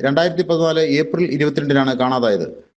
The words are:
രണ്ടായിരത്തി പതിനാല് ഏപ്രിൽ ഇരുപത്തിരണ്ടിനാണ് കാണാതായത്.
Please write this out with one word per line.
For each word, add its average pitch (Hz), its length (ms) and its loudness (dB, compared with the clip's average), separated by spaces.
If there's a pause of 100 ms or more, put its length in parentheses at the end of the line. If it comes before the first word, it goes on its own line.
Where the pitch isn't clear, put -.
രണ്ടായിരത്തി 170 420 0
പതിനാല് 165 360 2 (180)
ഏപ്രിൽ 170 340 -2
ഇരുപത്തിരണ്ടിനാണ് 143 640 0
കാണാതായത്. 120 460 0 (340)